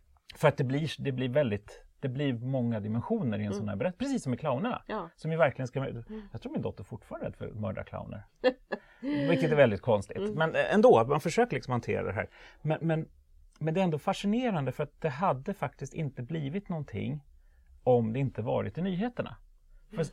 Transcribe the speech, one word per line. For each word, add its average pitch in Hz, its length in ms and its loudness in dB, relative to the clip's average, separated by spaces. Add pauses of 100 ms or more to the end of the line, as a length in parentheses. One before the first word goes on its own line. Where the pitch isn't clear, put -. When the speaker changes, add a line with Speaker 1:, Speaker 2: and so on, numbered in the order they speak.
(360)
Speaker 1:
För 156 120 2
att 139 100 2
det 143 60 0
blir, 139 360 -2
det 131 120 -2
blir 127 180 -2
väldigt, 120 540 0 (160)
det 131 100 -4
blir 135 240 -2
många 120 460 -2
dimensioner 113 580 -2
i 104 40 -2
en 104 60 -2
Speaker 2:
Mm. 101 120 -2
Speaker 1:
sån 104 100 -4
här 101 60 -4
berättelse, 180 220 -2
precis 262 260 -2
som 127 100 -2
i 120 40 -4
clownerna. 156 500 -2
Speaker 2:
Ja. 175 280 -6
Speaker 1:
Som 160 160 -6
ju 160 60 -2
verkligen 135 300 2
ska, 135 120 -6
Speaker 2:
Mm. 120 240 -6 (280)
Speaker 1:
jag 220 100 -10
tror 277 100 -8
min 240 100 -4
dotter 104 220 -6
fortfarande - 440 -12
är - 20 -4
rädd - 60 -14
för - 160 -10
mördarclowner. 101 720 -8 (180)
Speaker 2:
<laughs> 254 200 0 (400)
Speaker 1:
Vilket 170 500 2
är 151 40 4
väldigt 117 260 6
konstigt. 104 360 0
Speaker 2:
Mm. 208 160 -2
Speaker 1:
Men, 156 220 0
eh, 139 180 2
ändå, 196 340 10
man 147 120 2
försöker 175 360 2
liksom 127 160 -4
hantera 104 320 0
det 95 100 -2
här. 104 160 -4 (320)
Men, 151 200 0
men, 160 260 0 (520)
men 156 140 -2
det 190 60 0
är 190 40 4
ändå 156 160 2
fascinerande, 196 720 0
för - 120 -4
att - 180 -12
det 160 80 2
hade 139 440 0
faktiskt - 400 -6
inte 151 300 -4
blivit 160 460 -6
någonting 143 540 -6 (600)
om 117 300 4
det 131 60 -2
inte 135 220 -2
varit 113 360 -2
i 165 40 -4
nyheterna. 196 540 -4 (540)
För - 60 -16
Speaker 2:
Mm. 160 180 -2